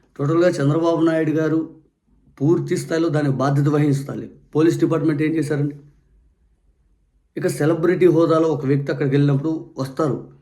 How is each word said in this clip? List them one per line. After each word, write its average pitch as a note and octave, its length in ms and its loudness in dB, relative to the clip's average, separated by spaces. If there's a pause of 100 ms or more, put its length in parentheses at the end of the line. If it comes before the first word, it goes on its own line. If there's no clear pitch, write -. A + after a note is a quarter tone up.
(180)
టోటల్గా E3 320 2
చంద్రబాబు D#3+ 520 0
నాయుడు D#3+ 300 2
గారు D#3 500 -2 (600)
పూర్తి D#3 360 0
స్థాయిలో E3 320 -2
దానికి C#3+ 260 0
బాధ్యత C#3+ 320 0
వహించాలి. C#3+ 640 -2 (240)
పోలీస్ D3+ 240 2
డిపార్ట్‌మెంట్ D#3 420 0
ఏం D#3 140 -2
చేశారండి? D3 400 -2 (1600)
ఇక D3+ 100 -4
సెలబ్రిటీ E3 580 0
హోదాలో D#3+ 420 4
ఒక C#3+ 180 -2
వ్యక్తి C#3 260 0
అక్కడికి C#3 240 -2
వెళ్ళినప్పుడు C#3+ 540 0 (100)
వస్తారు, C3+ 480 -4 (140)